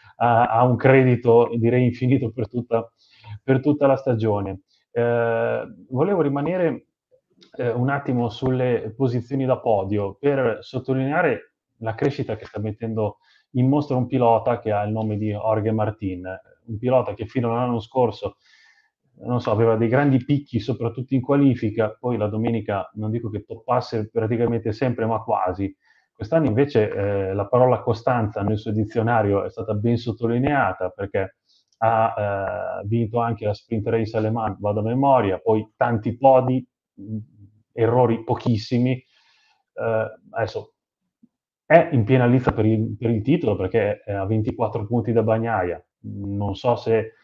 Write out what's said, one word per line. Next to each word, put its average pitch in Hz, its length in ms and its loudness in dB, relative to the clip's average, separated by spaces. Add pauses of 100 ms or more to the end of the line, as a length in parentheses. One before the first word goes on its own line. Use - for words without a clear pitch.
(160)
a, 120 320 4
a 113 160 4
un 127 100 4
credito, 120 800 6
direi, 120 300 2
infinito 123 480 0
per 117 160 -6
tutta, 117 440 -4 (520)
per 131 160 2
tutta 147 260 2
la 135 100 4
stagione. 107 640 -2 (280)
Eh, 117 840 -2 (140)
volevo 170 320 0
rimanere, 147 640 -2 (680)
eh, 123 140 -2
un 123 180 -2
attimo 131 400 -2
sulle 127 680 -2
posizioni 131 500 -2
da 127 120 0
podio 101 560 -2
per 135 460 -2
sottolineare 135 920 -4 (240)
la 110 160 -6
crescita 135 420 -4
che 110 80 -14
sta 110 160 -12
mettendo 107 580 -4 (340)
in 127 140 2
mostra 143 300 2
un 123 100 0
pilota 117 540 2
che 110 100 -4
ha 104 120 0
il 107 100 -4
nome 110 240 -4
di 107 140 -4
Jorge 107 420 -2
Martin, 104 560 -4 (380)
un 110 120 -8
pilota 123 360 0
che 107 120 -10
fino 120 240 -2
all'anno 120 300 -2
scorso, 113 560 -2 (840)
non 120 180 -2
so, 117 100 -2
aveva 113 260 4
dei 113 120 2
grandi 131 360 4
picchi, 143 360 -2
soprattutto 120 540 -6
in 135 60 2
qualifica, 117 800 2
poi 123 180 -4
la 104 120 0
domenica 107 640 -2
non 107 160 -6
dico 113 200 -4
che 101 140 -8
toppasse 117 680 -4
praticamente 117 600 0
sempre, 113 340 -2
ma 110 160 -2
quasi. 95 520 -2 (380)
Quest'anno 151 340 0
invece, 110 440 2
eh, 98 440 -2
la 101 120 -2
parola 123 340 4
costanza 113 640 -2
nel 107 160 0
suo 110 120 -8
dizionario 107 720 0
è 95 60 -8
stata - 240 -6
ben 117 220 0
sottolineata, 117 920 -2
perché 98 480 -6 (400)
ha, 101 1040 -2
eh, 98 40 -8
vinto 113 320 -2
anche 117 280 -2
la 104 80 -2
Sprint 110 340 -6
Race 113 280 -2
Alemán, 107 440 -2
vado 104 200 -2
a 104 40 -2
memoria, 120 540 2
poi 110 380 0
tanti 120 400 -2
podi, 127 500 4 (280)
mh, 107 220 -12 (560)
errori 117 520 2
pochissimi, 123 680 0
eh, - 1300 -6 (120)
adesso 98 440 -6 (920)
è 165 280 6
in 117 120 2
piena 127 220 4
lizza 127 260 2
per 110 140 0
il, 110 320 0
per 120 120 -2
il 113 120 0
titolo, 131 340 0
perché 101 440 0
è 101 120 -8
a 98 140 -4
ventiquattro 110 600 -2
punti 117 260 -2
da 110 100 2
Bagnaia, 110 600 -2 (180)
non 101 560 -6
so 120 200 0
se 110 480 0